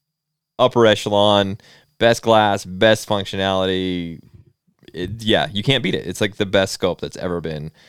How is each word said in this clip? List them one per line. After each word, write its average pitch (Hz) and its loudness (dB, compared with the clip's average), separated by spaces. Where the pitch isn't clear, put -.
upper 120 4
echelon, 101 2
best 113 2
glass, 107 2
best 107 2
functionality, 95 -2
it, 98 -8
yeah, 95 2
you 101 -6
can't 135 2
beat - -2
it. - -6
It's, 90 -8
like, 104 -2
the 104 -2
best 95 0
scope 90 -4
that's - -10
ever 87 -6
been 78 -8